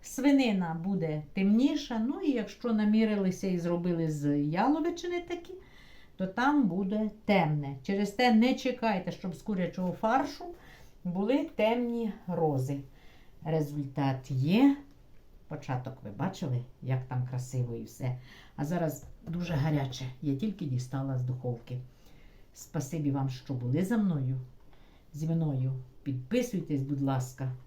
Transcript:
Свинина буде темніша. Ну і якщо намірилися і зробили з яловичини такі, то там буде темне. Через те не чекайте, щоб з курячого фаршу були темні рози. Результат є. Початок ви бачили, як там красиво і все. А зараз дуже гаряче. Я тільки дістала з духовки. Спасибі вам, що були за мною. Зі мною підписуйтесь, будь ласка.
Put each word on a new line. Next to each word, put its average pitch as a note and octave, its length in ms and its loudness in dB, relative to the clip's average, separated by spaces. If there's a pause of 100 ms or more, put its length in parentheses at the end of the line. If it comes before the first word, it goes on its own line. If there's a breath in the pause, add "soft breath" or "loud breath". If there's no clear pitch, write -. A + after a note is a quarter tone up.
Свинина A3 800 2
буде D#3+ 380 -2 (100)
темніша. A3+ 680 2
Ну C#4+ 220 -2
і D#4 100 2
якщо A#3 420 -2
намірилися G#3 760 2
і F3+ 120 2
зробили E3+ 520 0
з D3 280 2
яловичини D#4 920 0
такі, F4 260 -8 (640 loud breath)
то F#3+ 100 -2
там C4 420 2
буде G3+ 420 0 (140)
темне. D3+ 580 2
Через G3+ 280 0
те B3 220 4
не A#3 220 6
чекайте, A3 580 -2
щоб F#3 220 -8
з - 80 -14
курячого F3+ 500 -2
фаршу C4+ 520 0 (600 loud breath)
були G#3 400 2 (120)
темні A#3 560 0 (140)
рози. C#3+ 540 0 (640 soft breath)
Результат C#3+ 880 -2
є. G3 460 6 (720)
Початок B2+ 560 -6
ви G#2+ 60 -12
бачили, B2+ 540 -4 (180)
як B2+ 240 -2
там B2+ 240 -4
красиво B2 460 -4
і - 80 -8
все. B2+ 340 -6 (380 loud breath)
А D3 80 -2
зараз D#3+ 400 -2 (240)
дуже F3 260 -4
гаряче. C#3 500 0 (180)
Я C#3 140 0
тільки G#3 280 -4
дістала C3+ 540 -4
з B2+ 40 -2
духовки. B2 560 -6 (760 soft breath)
Спасибі D3 560 -4
вам, C3+ 200 0
що - 240 -8
були B2 300 0
за A#3 120 2
мною. C#3+ 400 2 (800 soft breath)
Зі D#3 140 -4
мною C#3+ 440 0 (300)
підписуйтесь, D3 800 -2
будь C#3 200 -2
ласка. C3 500 -2 (140)